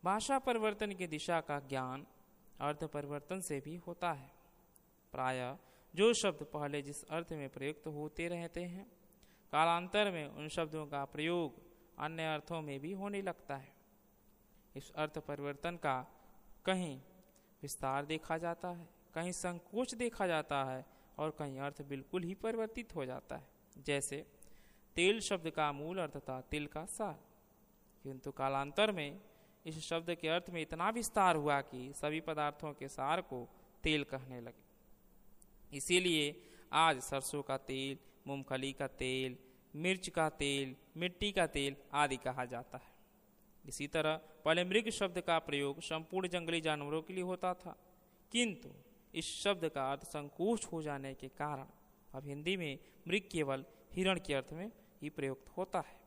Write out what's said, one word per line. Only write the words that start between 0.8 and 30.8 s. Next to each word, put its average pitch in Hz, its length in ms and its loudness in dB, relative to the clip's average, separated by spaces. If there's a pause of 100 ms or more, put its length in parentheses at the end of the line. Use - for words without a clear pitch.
की 180 160 -4
दिशा 156 340 0
का 143 180 -2
ज्ञान 135 480 -4 (520)
अर्थ 147 240 0
परिवर्तन 147 580 -4
से 147 180 -2
भी 147 160 -8
होता 170 380 -2
है। 131 180 -8 (800)
प्रायः 131 460 0 (380)
जो 214 180 8
शब्द 180 300 2
पहले 147 380 -2
जिस 143 220 -8
अर्थ 165 280 -4
में 143 180 -6
प्रयुक्त 139 380 -6
होते 151 400 -4
रहते 170 340 -4
हैं, 175 300 -10 (600)
कालांतर 175 600 4
में 156 160 -2
उन 151 220 -8
शब्दों 156 360 -2
का 143 200 -2
प्रयोग 160 560 0 (380)
अन्य 160 340 0
अर्थों 160 280 -4
में 143 180 -6
भी 160 140 -4
होने 202 280 -4
लगता 175 340 -4
है। 135 200 -12 (1000)
इस - 160 -12
अर्थ 151 260 -2
परिवर्तन 143 580 -4
का 135 320 0 (580)
कहीं 175 360 0 (600)
विस्तार 139 440 0
देखा 156 320 -2
जाता 170 320 -2
है, 170 200 -10 (240)
कहीं 175 180 0
संकोच 180 640 -2
देखा 226 320 2
जाता 147 360 2
है 131 220 -4 (320)
और 156 140 0
कहीं 139 280 -6
अर्थ 143 220 -4
बिल्कुल 139 420 -4
ही 175 120 -2
परिवर्तित 220 600 -4
हो 143 100 -2
जाता 127 300 -8
है। 139 120 -12 (300)
जैसे, 143 480 -2 (680)
तेल 190 240 6
शब्द 170 300 0
का 151 220 2
मूल 156 280 -4
अर्थ 151 180 -2
था 131 240 -6
तिल 147 260 -2
का 156 180 -8
सार, 196 340 -4 (840)
किंतु 135 280 -8
कालांतर 139 600 2
में 156 300 -4 (440)
इस 160 140 -6
शब्द 165 360 0
के 165 120 -4
अर्थ 175 220 2
में 170 120 -4
इतना 165 280 0